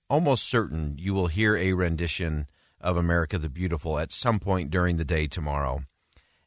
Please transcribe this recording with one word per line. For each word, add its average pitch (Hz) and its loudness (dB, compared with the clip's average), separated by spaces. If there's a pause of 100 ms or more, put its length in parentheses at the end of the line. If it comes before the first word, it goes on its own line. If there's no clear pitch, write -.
almost 143 2
certain 78 -2
you 95 -2
will 92 2
hear 107 4
a 92 2
rendition 82 0 (340)
of 87 0
America 85 2
the 76 -2
Beautiful 80 -2
at 80 -4
some 113 0
point 90 -2
during 87 2
the 80 -2
day 78 2
tomorrow. 71 -4 (640)